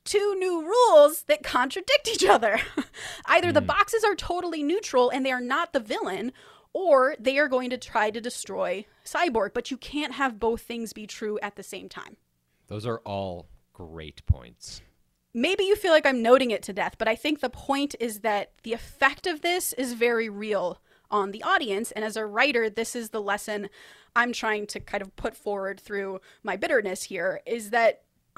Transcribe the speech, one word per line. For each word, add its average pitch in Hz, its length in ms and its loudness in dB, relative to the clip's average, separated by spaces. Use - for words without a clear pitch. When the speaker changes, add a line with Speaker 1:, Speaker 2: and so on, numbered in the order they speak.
Speaker 1:
two 403 320 0
new 370 300 -2
rules 339 580 8
that 294 180 0
contradict 370 680 0
each 403 160 2
other. 294 340 4
<laughs> - 500 -8
Either 339 280 4
the 294 80 6
Speaker 2:
Hmm. - 60 -2
Speaker 1:
boxes 403 360 2
are 415 120 4
totally 349 460 -4
neutral 285 480 2
and 262 160 -2
they 262 60 0
are 254 80 -2
not 269 320 -2
the 269 80 0
villain, 220 540 -4
or 294 440 4
they 254 200 0
are 294 100 4
going 254 220 -2
to 247 80 -4
try 220 340 -2
to 226 80 -8
destroy 190 680 -6
Cyborg. 220 480 0
But 240 180 -6
you 254 60 -6
can't 294 380 -6
have 262 220 -2
both 226 260 -2
things 233 280 -10
be 214 160 -14
true 214 340 -6
at 202 140 -8
the 196 80 -16
same 190 240 -14
time. - 300 -18
Speaker 2:
Those 104 180 -8
are 113 200 -4
all 95 420 -6
great 80 540 -16
points. - 560 -4
Speaker 1:
Maybe 359 300 0
you 392 140 4
feel 370 140 0
like 311 140 6
I'm 262 160 2
noting 247 300 4
it 202 120 -4
to 196 100 -10
death, 185 240 -4
but 220 100 -2
I 226 80 2
think 302 240 -2
the 254 100 -4
point 285 520 -4
is 220 200 -6
that 208 300 -2
the 226 100 -6
effect - 540 -2
of 311 140 -4
this 349 320 -2
is 247 200 -4
very 233 360 2
real 202 520 -4
on 202 200 0
the 220 120 -12
audience. 233 480 0
And 214 120 -6
as 214 140 -4
a 220 80 -4
writer, 226 440 2
this 226 280 -4
is 226 140 -8
the 220 100 -4
lesson 202 480 -4
I'm 240 180 2
trying 214 340 -2
to - 140 -10
kind 202 200 -6
of 196 140 -14
put 220 220 -6
forward 196 420 -6
through 196 400 -6
my 196 140 -2
bitterness 208 460 0
here, 180 420 -4
is 214 240 -6
that 226 320 4